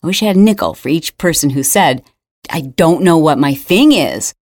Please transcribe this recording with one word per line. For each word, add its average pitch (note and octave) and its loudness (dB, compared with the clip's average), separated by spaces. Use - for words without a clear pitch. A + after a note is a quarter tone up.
I D3 -6
wish F#3+ -4
I G#3+ 0
had F#3+ 2
a - 4
nickel G3+ 2
for - -12
each D#3+ -4
person D#3 -2
who C3+ -4
said, C#3+ 0
"I E3 -6
don't D#3+ 0
know E3+ 4
what D#3 2
my C#3 0
thing G#3+ 2
is" A#2 -2